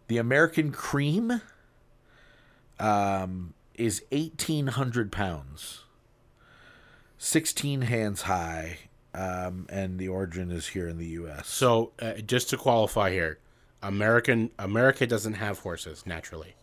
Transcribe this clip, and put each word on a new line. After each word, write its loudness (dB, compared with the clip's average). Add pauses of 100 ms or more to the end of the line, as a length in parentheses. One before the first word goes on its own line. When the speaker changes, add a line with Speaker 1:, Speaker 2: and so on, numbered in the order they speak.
Speaker 1:
The 2
American 4
Cream, 0 (1400)
um, 0 (220)
is -2
eighteen -2
hundred 0
pounds, -6 (1300)
sixteen 0
hands -2
high, -2 (360)
um, -6
and -4
the -4
origin -4
is -6
here -4
in -6
the -6
U -8
S. -12
Speaker 2:
So, 4 (100)
uh, -4
just 0
to 0
qualify 4
here, -2 (420)
American, 4
America 4
doesn't -2
have -6
horses -10
naturally. -10